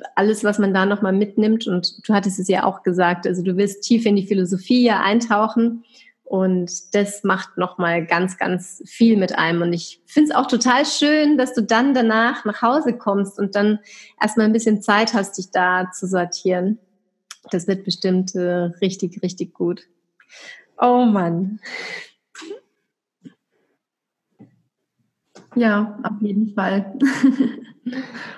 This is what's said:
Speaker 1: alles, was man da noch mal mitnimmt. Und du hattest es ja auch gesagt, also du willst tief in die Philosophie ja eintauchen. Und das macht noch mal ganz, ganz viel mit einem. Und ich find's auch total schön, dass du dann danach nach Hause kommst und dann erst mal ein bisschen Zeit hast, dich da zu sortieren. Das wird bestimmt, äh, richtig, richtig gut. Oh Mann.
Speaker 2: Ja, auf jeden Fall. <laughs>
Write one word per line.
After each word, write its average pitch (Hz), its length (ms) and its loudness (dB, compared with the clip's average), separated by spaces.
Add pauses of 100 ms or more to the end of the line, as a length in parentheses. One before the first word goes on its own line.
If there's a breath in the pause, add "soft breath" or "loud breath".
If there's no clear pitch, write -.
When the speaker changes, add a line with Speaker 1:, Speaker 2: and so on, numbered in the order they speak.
(140)
Speaker 1:
alles, 208 300 2
was 208 140 0
man 196 140 2
da 190 140 2
noch 202 160 0
mal 190 100 0
mitnimmt. 214 540 0
Und 180 420 -4
du 214 60 4
hattest 196 240 0
es 185 100 -4
ja 185 160 2
auch - 180 -2
gesagt, 180 440 0
also 185 160 -2
du 180 140 -2
willst 202 260 -2
tief 226 240 2
in 202 100 4
die 196 100 0
Philosophie 190 580 0
ja 214 180 2
eintauchen. 226 800 0 (400 loud breath)
Und 185 720 -2
das 202 300 -2
macht 190 320 -2
noch 180 220 -4
mal 170 260 0
ganz, 180 320 -2
ganz 180 500 -6
viel 226 300 4
mit 185 220 0
einem. 165 240 0
Und 175 100 0
ich - 340 -8
find's 302 280 2
auch 269 120 2
total 254 380 2
schön, 302 540 2
dass 254 160 0
du 226 80 0
dann 240 320 2
danach 226 500 2
nach 208 160 -4
Hause 254 380 2
kommst 196 400 -2
und 196 160 -4
dann 208 240 2 (420 loud breath)
erst 214 160 0
mal 220 80 2
ein 220 80 4
bisschen 214 300 2
Zeit 214 320 2
hast, 196 240 -2
dich 185 120 -10
da 185 400 0
zu - 160 -10
sortieren. 180 720 -2 (720)
Das 180 160 -4
wird 190 180 -2
bestimmt, 185 500 -2
äh, 185 60 -4 (420)
richtig, 185 400 -4
richtig 180 320 -8
gut. 180 280 -4 (960 loud breath)
Oh 247 280 4
Mann. 190 540 0 (4000 loud breath)
Speaker 2:
Ja, 214 480 2
auf - 180 -6
jeden 208 340 -2
Fall. 196 440 -2
<laughs> - 40 0 (1400 loud breath)